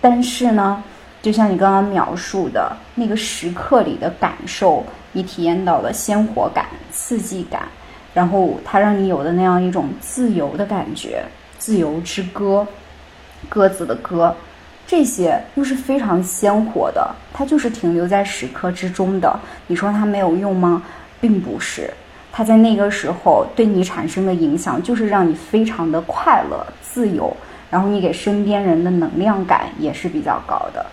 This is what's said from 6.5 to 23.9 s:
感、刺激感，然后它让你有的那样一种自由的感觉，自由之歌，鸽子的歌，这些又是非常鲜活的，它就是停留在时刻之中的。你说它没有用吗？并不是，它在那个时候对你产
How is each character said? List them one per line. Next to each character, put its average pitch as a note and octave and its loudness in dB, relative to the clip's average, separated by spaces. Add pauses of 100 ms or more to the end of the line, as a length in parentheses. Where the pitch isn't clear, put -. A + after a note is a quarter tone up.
感、 - -2 (260)
刺 - -4
激 F#3 -6
感， - -6 (520)
然 F3+ 4
后 F3+ 2
它 - 0
让 G3+ 4
你 G3 2
有 C#3+ 0
的 E3 0
那 F3+ 2
样 F3+ 4
一 F3+ 0
种 D#3 -2 (120)
自 B3 -2
由 D3+ -2
的 G3 0
感 G3+ -4
觉， - -8 (340)
自 A3 -2
由 D#3+ 0
之 F3 -8
歌， G3+ 0 (840)
鸽 G3 4
子 F#3+ -2
的 A#2 -2
歌， E3+ 2 (520)
这 E4 4
些 F3+ 0 (180)
又 C#4 0
是 C4+ -2
非 C4+ -2
常 F#3+ 0
鲜 G#3 2
活 - -2
的， - -2 (200)
它 C#4 -2
就 C#4+ 2
是 C4 0
停 F3+ 0
留 E3+ 0
在 G3+ 2
时 G3 -8
刻 F3+ -4
之 F#3 -6
中 F#3+ -2
的。 E3+ 2 (280)
你 F3 -2
说 G3+ 0
它 G#3+ 2
没 G3+ 0
有 F3+ 2
用 F#3+ 0
吗？ F3 2 (380)
并 G#3+ 4
不 A#2+ -6
是， - -8 (380)
它 A3 -2
在 A3 8
那 A3 6
个 G3+ 2
时 - -4
候 - 4 (120)
对 A3+ 4
你 F#3+ 2
产 F3 -4